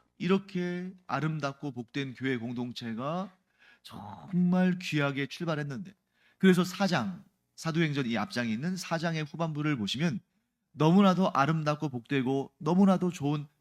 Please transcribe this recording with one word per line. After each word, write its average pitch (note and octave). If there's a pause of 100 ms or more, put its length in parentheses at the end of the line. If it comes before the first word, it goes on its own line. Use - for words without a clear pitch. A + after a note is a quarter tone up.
(180)
이렇게 F3+ (140)
아름답고 C#3+
복된 B2
교회 C3
공동체가 B2 (460)
정말 F3+
귀하게 C#3+
출발했는데, D3 (460)
그래서 F#3
사 G3
장, A2 (320)
사도행전 D3+
이 A#2
앞장에 A2
있는 D#3+
사 E3+
장의 D#3+
후반부를 D3+
보시면 A#2+ (520)
너무나도 F3+
아름답고 D3+
복되고 C3+
너무나도 F3+
좋은 D3 (120)